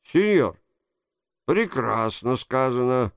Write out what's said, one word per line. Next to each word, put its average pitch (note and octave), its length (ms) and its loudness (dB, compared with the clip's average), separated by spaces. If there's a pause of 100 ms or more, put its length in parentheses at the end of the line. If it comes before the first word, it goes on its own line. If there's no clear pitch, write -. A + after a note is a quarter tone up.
Сеньор, F3 580 2 (840)
прекрасно A#2+ 880 -2
сказано. B2+ 800 -2